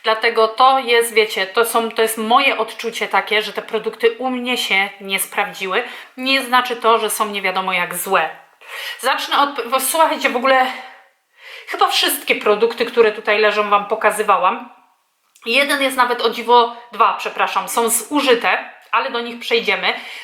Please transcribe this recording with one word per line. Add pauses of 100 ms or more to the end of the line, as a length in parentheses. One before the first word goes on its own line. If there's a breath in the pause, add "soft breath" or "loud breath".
Dlatego
to
jest,
wiecie,
to
są,
to
jest
moje
odczucie
takie,
że
te
produkty
u
mnie
się (120)
nie
sprawdziły. (340 loud breath)
Nie
znaczy
to,
że
są
nie
wiadomo
jak
złe. (680 loud breath)
Zacznę
od,
bo
słuchajcie,
w
ogóle (1000 loud breath)
chyba
wszystkie
produkty,
które
tutaj
leżą,
wam
pokazywałam. (680)
Jeden
jest
nawet,
o
dziwo, (160)
dwa,
przepraszam,
są
zużyte, (200)
ale
do
nich
przejdziemy. (300 loud breath)